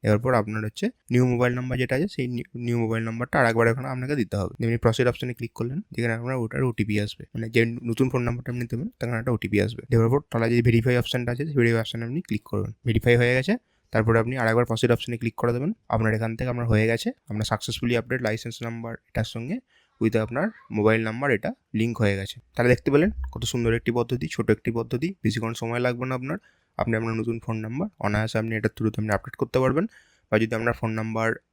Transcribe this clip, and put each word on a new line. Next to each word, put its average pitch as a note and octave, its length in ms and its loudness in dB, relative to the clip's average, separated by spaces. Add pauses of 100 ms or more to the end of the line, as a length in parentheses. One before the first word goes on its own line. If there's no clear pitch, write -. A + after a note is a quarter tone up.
এরপর A2+ 320 2
আপনার G#2+ 300 0
হচ্ছে G3 260 -4 (200)
নিউ B2 160 4
মোবাইল B2 280 2
নাম্বার B2+ 240 -4
যেটা B2+ 180 0
আছে E3+ 120 0
সেই B2+ 200 -4
নি-, A#2+ 260 -6
নিউ A#2+ 240 0
মোবাইল A2+ 260 0
নাম্বারটা A#2 360 -2
আর B2 60 6
একবার A2+ 220 4
এখানে B2+ 200 0
আপনাকে C3 280 -4
দিতে G#2 200 -2
হবে। G2+ 280 -2
এমনি A#2 140 0
প্রসিড A#2+ 280 4
অপশনে B2 280 -2
ক্লিক A#2 180 -10
করলেন, B2+ 280 -4 (120)
যেখানে A#2 220 -2
আপনার A#2+ 220 -4
ওটার B2+ 280 -2
ওটিপি A2 360 0
আসবে, - 240 -6 (100)
মানে A2+ 160 -6
যে A#2 160 6
নতুন A#2+ 440 0
ফোন B2 120 0
নাম্বারটা A#2+ 300 -4
আপনি A#2+ 140 -4
দেবেন C3 220 -6
সেখানে A#2+ 300 -4
একটা B2+ 120 -2
ওটিপি G#2 300 2
আসবে। A2 300 0
দেওয়ার A#2 200 6
পর C#3 100 2 (100)
তলায় A2+ 200 0
যে A#2+ 120 4
ভেরিফাই A#2+ 340 4
অপশনটা A#2+ 360 -2
আছে C3+ 140 -6
সেই D3+ 80 -6
ভেরিফাই A#2 260 4
অপশনে A#2 240 -6
আপনি B2+ 160 -4
ক্লিক - 220 -4
করবেন। G#2 300 -6 (140)
ভেরিফাই A#2 300 6
হয়ে A#2+ 180 4
গেছে, C3 220 2 (360)
তারপরে A2+ 260 4
আপনি A#2+ 180 0
আরেকবার A#2 280 4
প্রসিড A2+ 260 2
অপশনে A#2+ 260 0
ক্লিক A#2+ 180 -4
করে A#2+ 180 0
দেবেন। C3+ 200 -2 (160)
আপনার A2+ 260 2
এখান A2+ 220 -2
থেকে B2+ 140 -4
আপনার A#2+ 160 -2
হয়ে A2 200 4
গেছে, A#2 220 0 (200)
আপনার G#2+ 220 -2
successfully A#2+ 500 -2
update B2 220 -4
লাইসেন্স A2+ 400 -4
নাম্বার A#2 320 -8
এটার - 300 -4
সঙ্গে B2+ 340 -8 (440)
with A2+ 160 2
আপনার B2 300 -2 (220)
মোবাইল A2 340 4
নাম্বার A#2+ 260 -4
এটা G#2+ 200 0 (240)
লিংক A2+ 280 0
হয়ে G2+ 140 4
গেছে। G2 240 -8 (140)
তাহলে A#2+ 200 4
দেখতে - 160 0
পেলেন D#3 200 4 (220)
কত A#2 120 -6
সুন্দর A#2 300 0
একটি A#2 180 -2
পদ্ধতি, B2 380 -2
ছোট - 200 -2
একটি G#2+ 200 2
পদ্ধতি, A#2+ 520 -4
বেশিক্ষণ A2+ 320 -2
সময় A#2 260 -4
লাগবে B2 260 -2
না C3 80 -2
আপনার। C3 240 -6 (380)
আপনি A2+ 200 0
আপনার A2+ 180 -2
নতুন A2+ 300 -4
ফোন A2 120 -4
নাম্বার A#2+ 320 -6 (100)
অনায়াসে G#2+ 400 -2
আপনি A2+ 180 -4
এটার G#2+ 200 0
through-তে A2 240 -2
আপনি G#2+ 120 -2
আপডেট - 240 -4
করতে - 220 -2
পারবেন, C3 280 2 (440)
বা A2 80 2
যদি A2+ 160 0
আপনার A#2 200 0
ফোন A2 160 -4
নাম্বার A2 420 -2 (200)